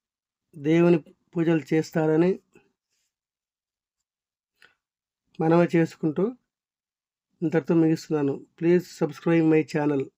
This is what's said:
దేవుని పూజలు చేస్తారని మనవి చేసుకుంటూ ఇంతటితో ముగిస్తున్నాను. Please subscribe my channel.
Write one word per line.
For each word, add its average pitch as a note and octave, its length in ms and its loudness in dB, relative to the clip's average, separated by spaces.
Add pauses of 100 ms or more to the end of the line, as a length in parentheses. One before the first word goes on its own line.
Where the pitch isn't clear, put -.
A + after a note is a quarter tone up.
(540)
దేవుని E3 440 2 (340)
పూజలు E3 300 -2 (120)
చేస్తారని D#3+ 560 0 (3000)
మనవి E3 380 2
చేసుకుంటూ D#3+ 480 -2 (1200)
ఇంతటితో D#3+ 320 -2
ముగిస్తున్నాను. D#3 600 0 (240)
Please F3 260 0 (140)
subscribe E3 540 -2
my D#3 100 4
channel. D3 400 -4 (160)